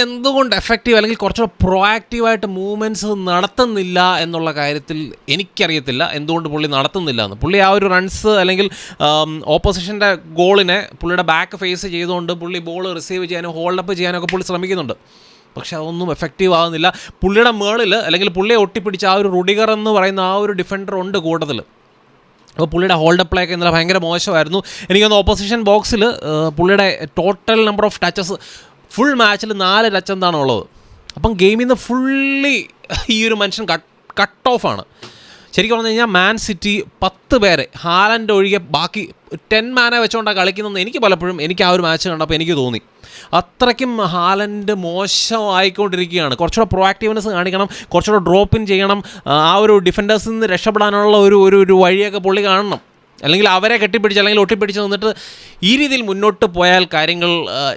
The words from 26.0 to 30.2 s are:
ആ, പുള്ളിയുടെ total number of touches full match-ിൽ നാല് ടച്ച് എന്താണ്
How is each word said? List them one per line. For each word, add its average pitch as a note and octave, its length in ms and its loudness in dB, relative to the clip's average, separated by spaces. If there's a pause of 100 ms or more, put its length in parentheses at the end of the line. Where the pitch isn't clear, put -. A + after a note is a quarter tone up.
ആ, D#3 280 -2 (260)
പുള്ളിയുടെ G3 280 4 (320)
total G3+ 480 0
number G#3 220 0
of - 160 -12
touches F3 240 -4 (680)
full C#4 260 2
match-ിൽ G#3+ 300 2 (120)
നാല് G#3 320 2
ടച്ച് F#3+ 200 -4
എന്താണ് F3 260 0